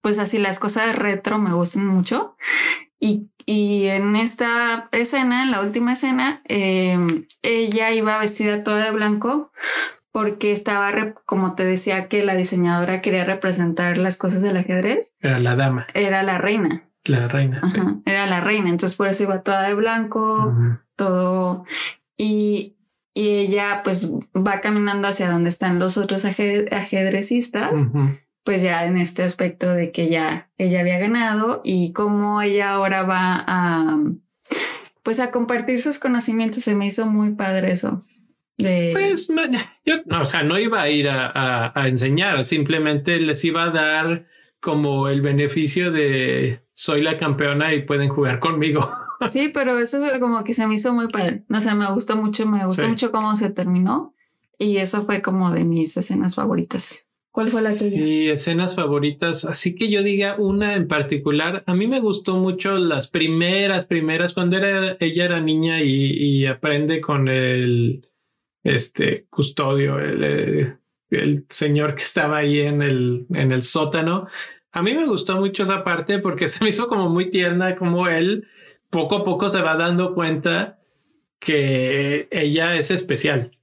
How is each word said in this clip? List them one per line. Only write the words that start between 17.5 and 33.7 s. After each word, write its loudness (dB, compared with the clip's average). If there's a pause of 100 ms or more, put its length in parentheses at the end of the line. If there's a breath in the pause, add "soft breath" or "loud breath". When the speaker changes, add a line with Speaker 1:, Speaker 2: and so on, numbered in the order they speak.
Speaker 2:
sí. 2
Speaker 1:
Ajá, 0
era 0
la 0
reina, 2
entonces 0
por 0
eso 0
iba 0
toda 0
de 0
blanco, 0
Speaker 2:
Ujú. 2 (180)
Speaker 1:
todo. 0 (520 loud breath)
Y, 0 (400)
y 0
ella, 0
pues, 0 (240)
va 0
caminando 0
hacia 0
donde 2
están 0
los 0
otros -2
aje-, 0
ajedrecistas, 0
Speaker 2:
Ujú. 0 (260)
Speaker 1:
pues 0
ya 0
en 0
este 0
aspecto -2
de 0
que 0
ya -2
ella 2
había 0
ganado 0
y 0
cómo 0
ella 0
ahora 0
va 0
a, 2 (1040 loud breath)